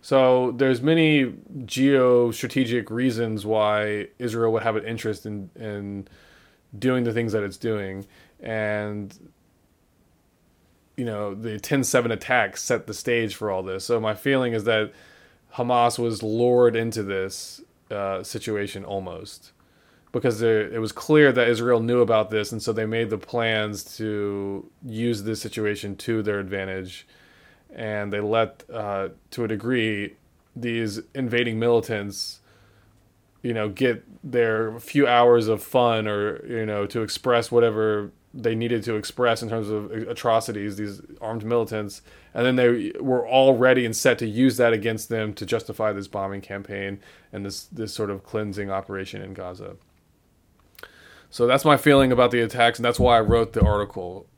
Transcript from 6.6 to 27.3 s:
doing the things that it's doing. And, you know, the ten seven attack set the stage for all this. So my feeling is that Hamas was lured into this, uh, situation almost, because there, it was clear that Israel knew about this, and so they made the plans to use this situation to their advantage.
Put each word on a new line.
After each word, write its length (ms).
doing 280
the 80
things 180
that 100
it's 140
doing. 500
And, 760
you 80
know, 280
the 240
ten 280
seven 260
attack 460
set 280
the 80
stage 420
for 140
all 140
this. 220
So 160
my 120
feeling 380
is 140
that 260
Hamas 420
was 240
lured 540
into 260
this, 600
uh, 340
situation 600
almost, 680
because 300
there, 280
it 120
was 100
clear 400
that 160
Israel 320
knew 220
about 280
this, 220
and 100
so 120
they 120
made 240
the 80
plans 680
to 760
use 380
this 160
situation 560
to 260
their 180
advantage. 680